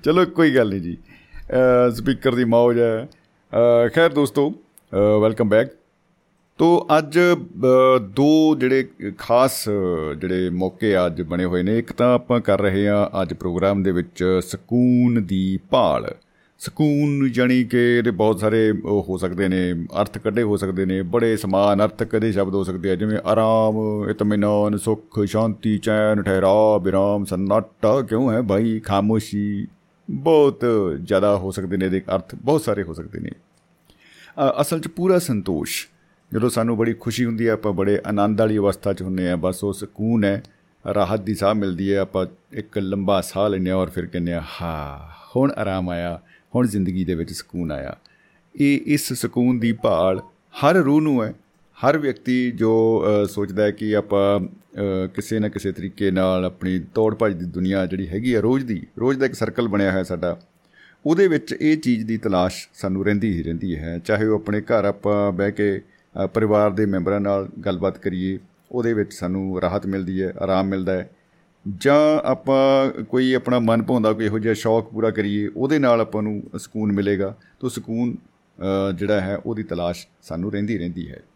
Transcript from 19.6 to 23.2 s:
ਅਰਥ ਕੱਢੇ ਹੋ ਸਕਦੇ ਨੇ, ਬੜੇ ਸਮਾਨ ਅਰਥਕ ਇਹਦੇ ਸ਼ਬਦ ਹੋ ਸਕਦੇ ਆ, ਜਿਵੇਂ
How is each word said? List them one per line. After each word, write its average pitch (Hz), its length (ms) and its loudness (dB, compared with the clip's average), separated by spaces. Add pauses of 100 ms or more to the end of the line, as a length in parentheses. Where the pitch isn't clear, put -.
ਅਰਥ - 160 -4
ਕੱਢੇ 107 240 -2
ਹੋ 104 160 0
ਸਕਦੇ 95 280 -2
ਨੇ, 95 160 0
ਬੜੇ 113 360 0
ਸਮਾਨ 101 460 2
ਅਰਥਕ 107 300 -2
ਇਹਦੇ 110 180 0
ਸ਼ਬਦ 95 220 0
ਹੋ 98 100 0
ਸਕਦੇ 92 280 -4
ਆ, 92 40 2
ਜਿਵੇਂ 107 300 -2